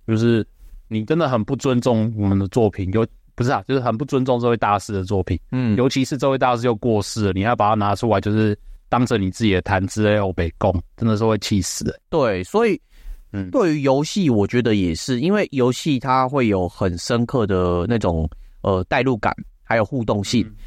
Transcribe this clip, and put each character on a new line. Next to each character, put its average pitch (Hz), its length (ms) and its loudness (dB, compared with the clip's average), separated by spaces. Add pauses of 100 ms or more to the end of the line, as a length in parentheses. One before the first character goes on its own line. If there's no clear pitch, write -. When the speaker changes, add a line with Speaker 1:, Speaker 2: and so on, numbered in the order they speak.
Speaker 1:
就 110 100 0
是 113 300 2 (420)
你 110 160 -4
真 156 140 0
的 160 100 2
很 123 160 0
不 135 120 -4
尊 123 260 0
重 113 340 2
我 101 120 0
们 98 100 2
的 98 120 0
作 113 200 4
品， 92 220 -6
尤-， 113 160 0 (260)
不 120 100 -2
是 120 60 0
啊， 113 180 -2
就 131 60 -2
是 139 60 0
很 117 180 -2
不 139 80 -6
尊 131 180 0
重 127 160 0
这 120 80 0
位 120 80 2
大 104 220 2
师 104 160 -8
的 95 100 -2
作 95 200 0
品。 87 160 -2 (120)
Speaker 2:
嗯。 123 260 0
Speaker 1:
尤 127 120 4
其 131 160 0
是 151 100 -4
这 135 140 0
位 135 80 2
大 127 180 2
师 120 120 -2
又 117 80 2
过 107 260 0
世 107 240 -2
了， 95 80 2
你 95 100 0
还 117 120 0
把 104 140 2
他 110 40 4
拿 101 220 0
出 120 140 -2
来， 98 120 4
就 104 100 -2
是 107 240 2 (320)
当 120 160 2
成 117 160 2
你 95 120 -2
自 - 120 -6
己 104 80 6
的 92 120 4
谈 98 240 0
资 107 160 -2
在 104 160 4
欧 98 120 -2
北 85 280 -2
共， 101 120 2 (240)
真 117 140 -2
的 107 80 2
是 110 80 0
会 110 140 2
气 101 200 0
死 - 300 -6
欸。 - 100 -8 (120)
Speaker 2:
对， 113 320 0
所 226 240 0
以 190 120 -2 (520)
Speaker 1:
嗯。 98 180 -6
Speaker 2:
对 170 280 0
于 147 40 -4
游 135 220 2
戏， 170 260 0
我 104 160 4
觉 120 160 0
得 113 140 2
也 87 180 2
是， 120 260 -4
因 170 140 0
为 208 180 0
游 127 200 2
戏 139 260 -2
它 131 320 0
会 131 180 0
有 92 220 0
很 92 300 -2
深 120 260 -2
刻 113 220 0
的 90 400 0
那 117 100 0
种， 85 320 -2 (320)
呃， 95 220 0
代 131 180 -2
入 127 160 0
感， - 180 -2 (280)
还 113 140 -2
有 127 60 2
互 123 220 -4
动 104 180 -2
性， 107 220 0
Speaker 1:
嗯。 - 100 -16 (120)